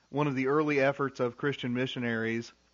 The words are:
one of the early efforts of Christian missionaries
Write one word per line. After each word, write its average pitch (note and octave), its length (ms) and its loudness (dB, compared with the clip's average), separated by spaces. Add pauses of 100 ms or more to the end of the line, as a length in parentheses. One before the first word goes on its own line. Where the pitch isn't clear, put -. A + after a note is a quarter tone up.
(100)
one D3 180 2
of C3+ 80 0
the C3 100 0
early D3 320 2
efforts C3+ 400 2
of B2 180 0
Christian C3+ 380 -2
missionaries A#2 800 -2 (220)